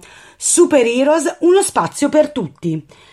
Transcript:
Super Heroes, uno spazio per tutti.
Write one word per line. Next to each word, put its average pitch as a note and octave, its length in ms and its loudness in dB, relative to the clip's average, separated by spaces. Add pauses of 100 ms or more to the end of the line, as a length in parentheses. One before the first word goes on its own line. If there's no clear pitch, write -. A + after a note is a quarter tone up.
(360)
Super C#4+ 500 2
Heroes, C#4+ 540 0
uno F4+ 200 2
spazio C4+ 480 -4
per D4+ 220 0
tutti. D#3+ 540 -8 (280)